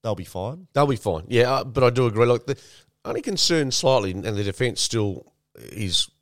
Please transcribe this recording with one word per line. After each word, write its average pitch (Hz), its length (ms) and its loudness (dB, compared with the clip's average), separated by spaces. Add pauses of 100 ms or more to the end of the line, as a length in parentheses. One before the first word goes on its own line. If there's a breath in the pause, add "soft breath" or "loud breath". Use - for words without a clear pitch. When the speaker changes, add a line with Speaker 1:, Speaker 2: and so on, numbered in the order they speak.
Speaker 1:
they'll 110 120 -2
be 90 100 -8
fine. 131 480 -8
Speaker 2:
They'll 143 140 2
be 135 100 0
fine, 85 320 -4
yeah, 123 240 4
uh, 135 120 -2
but 131 180 0
I 123 80 6
do 123 160 2
agree. 113 200 2
Like, 120 200 0
the 135 120 -6 (460 loud breath)
only - 180 -4
concern 165 500 0
slightly, 117 400 2
and 95 120 -6
the 104 200 -2
defence 117 360 -2
still 104 520 -2 (240)
is, - 520 -4 (120)